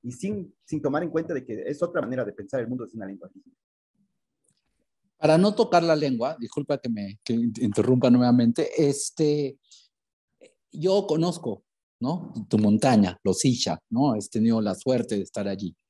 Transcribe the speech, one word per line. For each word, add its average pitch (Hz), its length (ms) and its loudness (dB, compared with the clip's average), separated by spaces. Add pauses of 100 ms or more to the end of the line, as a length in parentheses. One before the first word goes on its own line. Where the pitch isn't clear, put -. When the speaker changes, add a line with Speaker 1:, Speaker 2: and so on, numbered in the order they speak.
Speaker 1:
Y 123 100 -10
sin, 196 420 -8 (100)
sin 156 160 -6
tomar 147 220 -2
en 170 80 -6
cuenta 170 240 -4
de 127 100 -6
que 107 220 -10
es 143 160 -6
otra 170 180 -4
manera 123 240 -4
de 101 80 -8
pensar 107 280 -8
el 113 80 -6
mundo 123 160 -8
desde 110 120 -18
una 101 100 -10
lengua 98 280 -14
indígena. - 220 -20 (1600)
Speaker 2:
Para 156 200 4
no 196 180 4
tocar 185 280 4
la 165 140 2
lengua, 131 420 -2
disculpa 135 400 -6
que 127 100 -8
me, 104 360 -6
que - 80 -4
in-, 117 280 0
interrumpa 123 480 2
nuevamente, 123 680 4
este, 147 840 0 (1120)
yo 190 360 0
conozco, 160 580 -2 (380)
¿no? 165 300 -6 (160)
Tu 110 100 2
montaña, 107 640 4
Los 92 220 0
Isha, 117 340 0 (120)
¿no? 123 240 2
He 104 60 -4 (100)
tenido 113 320 2
la 101 120 -2
suerte 120 420 -2
de 98 60 -2
estar 98 260 -8
allí. 95 260 -8 (160)